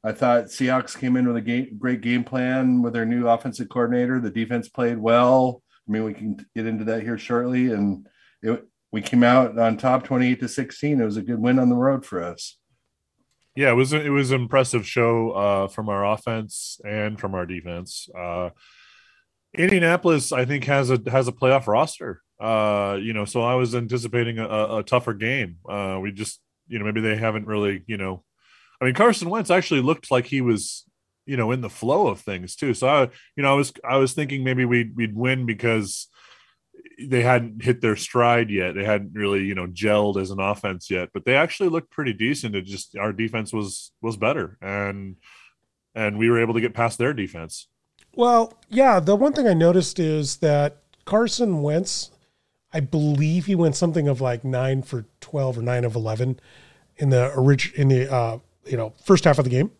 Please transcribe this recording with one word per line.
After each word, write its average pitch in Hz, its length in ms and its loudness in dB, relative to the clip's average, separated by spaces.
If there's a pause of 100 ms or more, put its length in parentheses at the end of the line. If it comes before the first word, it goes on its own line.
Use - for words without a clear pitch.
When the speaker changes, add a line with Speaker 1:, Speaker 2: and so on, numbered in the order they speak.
Speaker 1:
I 107 60 -2
thought 120 360 2
Seahawks 127 520 -2
came 127 160 0
in 127 120 2
with 117 100 0
a 113 40 -2
game, 120 380 -4
great 123 220 -2
game 120 240 -2
plan 127 560 0
with 120 100 0
their 117 140 -2
new 120 240 0
offensive 117 400 0
coordinator. 123 500 0
The 113 100 -4
defense 113 380 -4
played 120 300 -2
well. 123 680 4 (240)
I 107 60 -4
mean, 110 100 -2
we 107 100 -4
can 107 400 -8
get 113 140 -4
into 110 160 -4
that 110 200 -2
here 113 140 -4
shortly, 123 540 0
and 101 340 -2 (360)
it, 113 240 -2 (260)
we 110 100 -4
came 120 220 4
out 120 340 4
on 113 200 2
top 131 260 0
twenty-eight 127 380 0
to 120 80 -6
sixteen. 143 500 -4
It 117 60 2
was 104 100 -4
a 107 60 -4
good 110 180 -4
win 123 180 4
on 127 120 4
the 123 80 4
road 135 280 0
for 90 160 -6
us. - 360 -12 (1000)
Speaker 2:
Yeah, 135 160 4
it 117 40 4
was, 131 180 2
it 151 180 -2
was 139 200 2
an 131 100 2
impressive 123 440 0
show, 117 460 0
uh, 98 380 0
from 107 180 -8
our 101 180 0
offense 110 800 -6
and 107 340 -6
from 95 160 -6
our 90 120 -4
defense. 87 680 -12
Uh, 87 360 -6 (1040)
Indianapolis, 170 760 2
I 127 140 0
think, 131 200 -4
has 139 240 0
a, 127 100 2 (100)
has 127 180 2
a 123 40 -4
playoff 131 360 2
roster. 107 540 0 (180)
Uh, 104 600 0
you 110 140 -6
know, 104 120 -4
so 120 160 -4
I 120 140 2
was 123 200 0
anticipating 117 640 -2
a, 110 80 -6
a, 107 320 -2
a 104 40 -6
tougher 123 300 0
game. 107 440 -4 (100)
Uh, 95 340 -6
we 101 100 -8
just, 104 300 -10 (260)
you 117 120 -8
know, 104 60 -6
maybe 107 160 -2
they 110 140 0
haven't 107 320 -4
really, 104 400 -2
you 110 100 -8
know, 95 260 -8 (580)
I 127 40 -2
mean, 127 100 2
Carson 208 340 4
Wentz 160 220 -2
actually 170 300 2
looked 156 300 0
like 123 140 2
he 139 160 -2
was, 113 420 0 (420)
you 135 120 -4
know, 113 140 0
in 127 100 -2
the 107 80 -8
flow 151 380 0
of 98 120 -2
things 92 360 -10
too. 135 180 -2
So 131 140 0
I, 143 140 4 (340)
you 143 80 -4
know, 139 80 4
I 139 40 4
was, 139 160 0 (160)
I 127 100 2
was 135 160 2
thinking 139 300 -4
maybe 127 220 0
we'd, 120 300 0
we'd 110 200 -4
win 127 300 -2
because 113 600 -2 (1000)
they 127 140 2
hadn't 117 420 0
hit 123 160 0
their 110 160 2
stride 120 540 2
yet. 90 260 -2
They 98 80 -4
hadn't 101 300 -2
really, 101 320 0
you 101 100 -4
know, 90 120 -6
gelled 104 520 0
as 95 120 -4
an 98 80 -8
offense 98 500 -4
yet, 90 240 -4
but 95 100 -8
they 127 120 2
actually 170 340 0
looked 160 220 -6
pretty 135 220 -4
decent. 110 420 -4
It 95 80 -4
just, 98 340 -14
our 101 160 -4
defense 110 400 -6
was, 104 380 -8 (100)
was 113 160 -6
better, 113 440 -2
and, 98 540 -8 (800)
and 104 220 -2
we 113 120 2
were 117 120 4
able 113 140 0
to 117 60 2
get 113 120 -2
past 117 240 -2
their 131 160 0
defense. 87 540 -10 (480)
Speaker 3:
Well, 240 380 4 (160)
yeah, 233 300 6
the 175 160 4
one 277 180 2
thing 285 140 2
I 190 60 6
noticed 170 440 4
is 156 400 0
that 147 400 2 (280)
Carson 214 560 2
Wentz, 151 500 -2 (640)
I 160 60 -2
believe 151 680 2
he 196 100 2
went 165 200 4
something 160 320 0
of, 131 140 0
like, 123 220 -2
nine 131 400 0
for 113 220 -8 (160)
twelve 131 360 -4
or 113 40 -6
nine 123 220 0
of 117 120 -2
eleven 113 440 -2 (580)
in 143 120 0
the 127 240 4
orig-, 131 420 4
in 143 120 2
the, 135 240 4
uh, 117 280 0 (260)
you 123 120 -4
know, 110 160 -6 (100)
first 185 200 6
half 147 160 6
of 135 60 2
the 127 60 0
game. 131 280 2